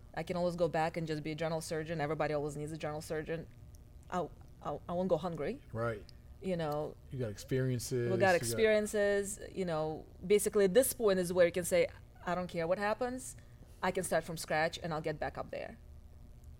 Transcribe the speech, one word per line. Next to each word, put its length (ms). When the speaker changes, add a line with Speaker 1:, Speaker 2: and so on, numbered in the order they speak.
Speaker 1:
I 100
can 120
always 200
go 120
back 280
and 100
just 160
be 100
a 40
general 240
surgeon. 400
Everybody 340
always 220
needs 160
a 40
general 240
surgeon. 460
I, 160
I, 120
I 40
won't 160
go 80
hungry. 440
Speaker 2:
Right. 300
Speaker 1:
You 140
know, 380
Speaker 2:
You 80
got 100
experiences, 800
Speaker 1:
we 0
got 60
Speaker 2:
you 40
got 40
Speaker 1:
experiences, 1000
you 100
know, 400
basically 380
at 100
this 180
point 260
is 140
where 140
you 60
can 120
say, 240
"I 100
don't 120
care 180
what 120
happens. 560
I 80
can 140
start 200
from 120
scratch 460
and 120
I'll 60
get 180
back 180
up 140
there." 260